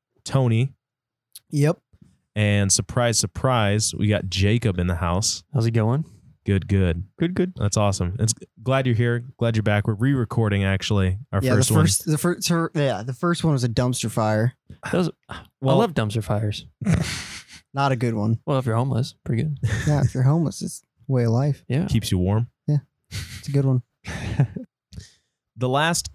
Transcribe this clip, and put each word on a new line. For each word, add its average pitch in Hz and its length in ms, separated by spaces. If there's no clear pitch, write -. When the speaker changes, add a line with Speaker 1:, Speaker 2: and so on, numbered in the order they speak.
Speaker 1:
Tony. 127 480
Speaker 2:
Yep. 151 280
Speaker 1:
And 101 360
surprise, 120 460
surprise, 110 800
we 104 120
got 104 220
Jacob 101 500
in 90 80
the 90 80
house. 87 480
Speaker 3:
How's 117 120
it 117 60
going? 113 340
Speaker 1:
Good, 98 220
good. 92 360
Speaker 3:
Good, 175 160
good. 185 220
Speaker 1:
That's - 220
awesome. 95 420
It's 110 140
glad 127 220
you're 120 100
here. 120 300
Glad 117 180
you're 107 80
back. 104 240
We're 113 60
re-recording, 110 680
actually, 95 540
our 101 100
Speaker 2:
Yeah, 131 100
the 113 60
Speaker 1:
first 104 140
one. 107 140
Speaker 2:
first, - 200
the 151 120
fir-, 175 240
sir, 170 340
yeah, 127 280
the 127 100
first 170 300
one 160 100
was 127 100
a 123 60
dumpster 123 420
fire. 110 420
Speaker 3:
That - 100
was, 180 180
I - 140
Speaker 1:
Well 135 160
Speaker 3:
love 202 160
dumpster 110 300
fires. 107 420
Speaker 1:
<laughs> - 880
Speaker 2:
Not 139 180
a 131 40
good 117 200
one. 110 300
Speaker 3:
Well, 143 140
if 131 60
you're 110 100
homeless, 123 480
pretty 117 200
good. 151 160
Speaker 2:
Yeah, 147 140
if - 120
you're 127 100
homeless, 147 380
it's - 220
way 127 160
of 117 80
life. 135 360
Speaker 3:
Yeah. 139 180
Speaker 1:
Keeps - 260
you 98 60
warm. 101 320
Speaker 2:
Yeah. 147 100
It's - 380
a - 20
good 139 140
one. 127 180
<laughs> - 420
Speaker 1:
The 123 120
last, 151 460